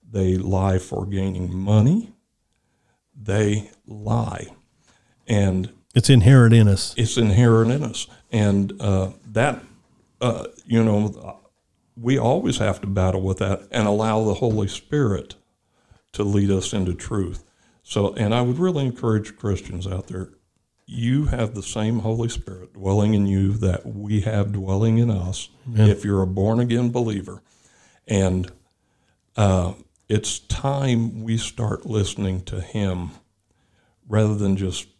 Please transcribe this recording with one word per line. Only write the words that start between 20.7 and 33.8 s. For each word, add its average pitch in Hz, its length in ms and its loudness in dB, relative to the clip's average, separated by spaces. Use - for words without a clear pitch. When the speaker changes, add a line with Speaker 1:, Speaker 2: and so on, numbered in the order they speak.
Speaker 1:
you 120 400 -2
have 120 300 -2
the 98 60 -8
same 110 360 -2
Holy 113 300 -2
Spirit 92 440 -12
dwelling 101 420 0
in 101 120 2
you 98 280 2
that 95 300 -2
we 104 360 -4
have 104 320 -2
dwelling 101 460 0
in 117 120 2
us 95 380 -6
Speaker 2:
Amen. 107 240 6
Speaker 1:
if 101 140 -2
you're 101 180 2
a 95 60 0
born-again 117 640 0
believer. 104 500 -4
And, 92 460 0
uh, 95 360 2
it's - 300 -2
time 123 840 -2
we 113 120 -2
start - 480 -6
listening 98 600 -2
to - 160 -8
him 90 500 -4